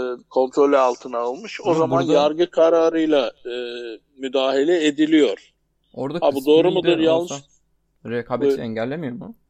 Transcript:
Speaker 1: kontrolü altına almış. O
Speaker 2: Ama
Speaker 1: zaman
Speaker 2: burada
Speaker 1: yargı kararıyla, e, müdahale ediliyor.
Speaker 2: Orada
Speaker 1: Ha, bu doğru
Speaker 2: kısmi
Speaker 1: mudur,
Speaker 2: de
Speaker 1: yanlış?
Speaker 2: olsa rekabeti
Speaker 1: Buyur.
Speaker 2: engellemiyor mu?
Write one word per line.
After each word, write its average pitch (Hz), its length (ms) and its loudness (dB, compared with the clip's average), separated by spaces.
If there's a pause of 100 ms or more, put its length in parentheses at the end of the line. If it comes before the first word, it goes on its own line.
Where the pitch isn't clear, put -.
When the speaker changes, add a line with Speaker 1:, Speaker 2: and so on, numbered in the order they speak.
(300)
Speaker 1:
kontrolü 139 480 2
altına 127 400 -2
almış. 131 440 -8
O - 40 -10
Speaker 2:
Ama 175 140 0
Speaker 1:
zaman 165 280 0
Speaker 2:
burada 151 60 2
Speaker 1:
yargı 151 380 2
kararıyla, 165 800 2 (140)
e, 120 80 -8 (640)
müdahale 135 720 0
ediliyor. 151 640 2 (400)
Speaker 2:
Orada 139 280 -8
Speaker 1:
Ha, 147 140 2
bu 131 100 -8
doğru 156 220 6
Speaker 2:
kısmi 185 120 2
Speaker 1:
mudur, 170 200 0
Speaker 2:
de 160 40 0
Speaker 1:
yanlış? 165 280 0
Speaker 2:
olsa 139 120 -12 (600)
rekabeti 120 440 -4
Speaker 1:
Buyur. 135 100 0
Speaker 2:
engellemiyor 123 540 -6
mu? 95 220 -16 (140)